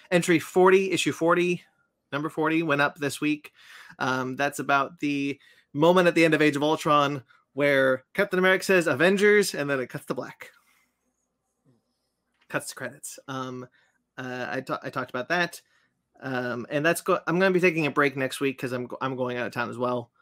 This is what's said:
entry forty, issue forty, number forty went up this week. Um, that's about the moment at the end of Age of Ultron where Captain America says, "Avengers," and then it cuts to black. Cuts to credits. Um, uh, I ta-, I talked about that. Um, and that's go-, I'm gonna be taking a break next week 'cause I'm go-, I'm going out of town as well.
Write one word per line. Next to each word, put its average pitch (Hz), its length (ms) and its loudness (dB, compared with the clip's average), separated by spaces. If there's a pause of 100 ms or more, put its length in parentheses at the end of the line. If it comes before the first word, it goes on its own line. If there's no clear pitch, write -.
(120)
entry 175 280 4
forty, 190 520 4
issue 151 220 0
forty, 175 500 0 (480)
number 147 160 -6
forty 160 340 0
went 143 200 0
up 143 160 0
this 143 240 -6
week. 151 320 -4 (460)
Um, 131 360 -4
that's 143 240 -4
about 139 400 -2
the 143 400 -4 (320)
moment 175 380 4
at 170 60 0
the 165 100 6
end 160 80 4
of 151 80 2
Age 147 160 4
of 143 60 -2
Ultron 147 600 2 (300)
where 135 500 2 (100)
Captain 190 260 0
America 185 260 2
says, 180 200 4
"Avengers," 190 680 2
and 143 140 -4
then 139 100 -2
it 123 80 -6
cuts - 200 -14
to 165 60 -6
black. - 360 -12 (2000)
Cuts - 200 -6
to - 60 -16
credits. - 440 -14 (100)
Um, 127 380 -10 (520)
uh, 127 320 -8
I 131 100 -6
ta-, - 220 -8
I 135 80 -12
talked 127 180 -8
about - 200 -8
that. 170 320 -2 (600)
Um, 123 480 -6
and 147 160 -4
that's 170 160 0
go-, 180 240 -2
I'm 165 140 0
gonna 190 140 4
be 180 80 2
taking 165 260 2
a 135 40 -2
break 143 260 0
next 131 220 -4
week 135 200 -4
'cause 127 140 -6
I'm 123 140 -6
go-, - 140 -12
I'm 131 140 -6
going 123 220 -4
out 117 100 -4
of - 60 -10
town 120 160 -4
as 117 80 -10
well. 123 340 -4 (100)